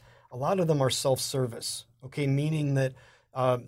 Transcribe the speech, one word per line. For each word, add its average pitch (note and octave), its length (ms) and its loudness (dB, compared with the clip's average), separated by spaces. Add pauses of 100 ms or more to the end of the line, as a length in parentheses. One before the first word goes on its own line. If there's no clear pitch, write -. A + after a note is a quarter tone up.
(320)
a B2+ 60 -12
lot E3 220 0
of F3 80 2
them D3+ 140 4
are C3 80 4
self-service, C3 960 -2 (200)
okay, C#3+ 200 -4
meaning D3 480 0
that, C3+ 200 2 (420)
uh, B2+ 320 2